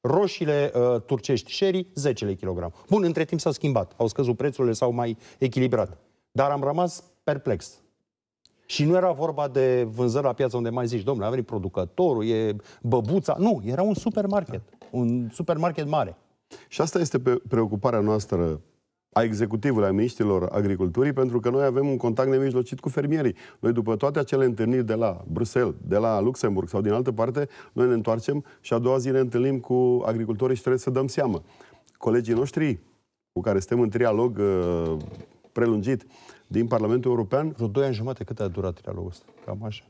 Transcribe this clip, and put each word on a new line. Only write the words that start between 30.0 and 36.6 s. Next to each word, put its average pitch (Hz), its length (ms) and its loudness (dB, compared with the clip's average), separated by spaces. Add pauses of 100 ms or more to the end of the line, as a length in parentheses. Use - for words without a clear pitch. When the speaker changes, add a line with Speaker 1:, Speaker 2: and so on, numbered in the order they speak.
Speaker 2:
agricultorii 113 480 0
și 120 60 -6
trebuie 127 220 0
să 135 80 -2
dăm 135 160 0
seama. 117 360 -2 (560)
Colegii 117 360 2
noștri 135 440 0 (540)
cu 90 80 -4
care 101 180 0
suntem 117 220 0
în 113 100 4
trialog, 117 480 2
uh, 87 580 0 (560)
prelungit 117 540 0 (400)
din 117 200 0